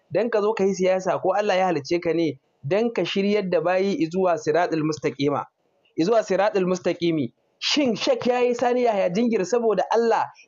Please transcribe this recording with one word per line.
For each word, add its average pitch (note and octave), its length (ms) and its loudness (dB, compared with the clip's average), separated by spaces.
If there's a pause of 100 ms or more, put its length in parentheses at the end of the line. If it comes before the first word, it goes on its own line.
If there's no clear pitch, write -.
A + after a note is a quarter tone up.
(120)
dan G#3 180 0
ka G#3+ 120 0
zo G#3 120 0
ka G3+ 100 -2
yi G3 120 2
siyasa, F3+ 460 0
ko F#3 120 0
Allah G#3 240 0
ya F#3 140 2
halicce D#3 300 -2
ka E3 120 0
ne D#3+ 240 -2 (260)
dan G#3 300 0
ka G#3 80 -2
shiryar G3 480 0
da E3+ 120 0
bayi F#3 440 0
izuwa F3 320 0
siratul D#3+ 480 0
mustaqima, C#3+ 600 -2 (520)
izuwa G#3 260 2
siratul F#3+ 440 0
mustaqimi? E3+ 680 -2 (260)
Shin B3+ 360 0
Sheikh B3 320 -2
yayi B3 280 2
Sani B3 300 0
Yahaya G3 240 2
Jingir G#3+ 360 0
saboda A3+ 360 0 (100)
Allah, A3 380 2 (180)